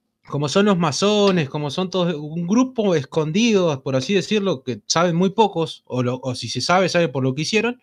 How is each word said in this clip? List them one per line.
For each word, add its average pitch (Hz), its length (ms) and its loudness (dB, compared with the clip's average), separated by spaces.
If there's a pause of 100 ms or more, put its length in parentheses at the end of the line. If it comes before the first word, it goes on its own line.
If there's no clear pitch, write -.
(300)
como 143 200 -4
son 196 160 2
los 202 120 2
masones, 185 720 2
como 147 220 -6
son 185 180 -4
todos 180 260 0
un 156 320 -8
grupo 226 480 2
escondido, 160 880 0
por 131 120 -2
así 160 180 -2
decirlo, 196 500 0
que 113 220 -6
saben 170 300 2
muy 185 160 2
pocos, 190 540 0
o, 127 180 -4
lo, 123 200 -2
o 127 120 -6
si 117 140 -8
se 127 120 -6
sabe, 180 280 2
sabe 170 200 2
por 131 140 -4
lo 131 120 0
que 147 80 -4
hicieron, 220 400 -2